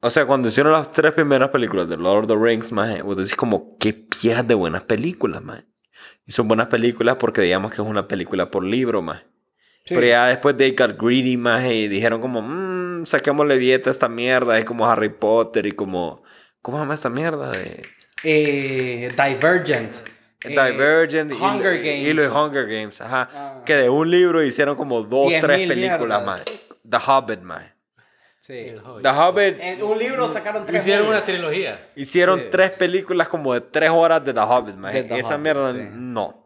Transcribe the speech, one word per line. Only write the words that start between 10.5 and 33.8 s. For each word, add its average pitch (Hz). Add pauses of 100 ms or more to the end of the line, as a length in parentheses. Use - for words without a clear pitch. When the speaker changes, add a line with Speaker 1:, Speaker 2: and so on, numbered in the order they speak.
Speaker 1:
they 135
got 110
greedy, 127
maje, 120
y 107
dijeron 110
como, 123
"Mm, 180
saquémosle 147
billete 127
a -
esta 127
mierda", 120
es 113
como 113
Harry 110
Potter 110
y 104
como, 90 (400)
¿cómo 127
se 151
llama 147
esta 151
mierda? 139
De - (400)
Speaker 2:
Eh, 135
Divergent. 139 (520)
Eh, 127
Speaker 1:
Divergent 147
y 131
Speaker 2:
Hunger 190
Speaker 1:
lo, 160
y 120 (200)
Speaker 2:
Games. 147
Speaker 1:
lo 156
de 135
Hunger 139
Games, 107
ajá. 123
Speaker 2:
Ah. 139
Speaker 1:
Que 156
de 127
un 156
libro 175
hicieron 143
como 131
dos, 131
Speaker 2:
Diez 160
mil -
Speaker 1:
tres 175
películas, 123
Speaker 2:
mierdas. 98
Speaker 1:
maje. 92 (460)
The 117 (140)
Hobbit, 113
maje. - (680)
Speaker 2:
Sí. -
Speaker 3:
El 117
Hobbit. 113
Speaker 1:
The 135
Hobbit. 180
Speaker 2:
En 185
un 214
libro 247
sacaron 214
tres 185
Speaker 3:
Hicieron 202
Speaker 2:
movies. 214
Speaker 3:
una -
trilogía. 160
Speaker 1:
Hicieron 175
Speaker 2:
Sí. 123
Speaker 1:
tres 185
películas 180
como 143
de 120
tres 156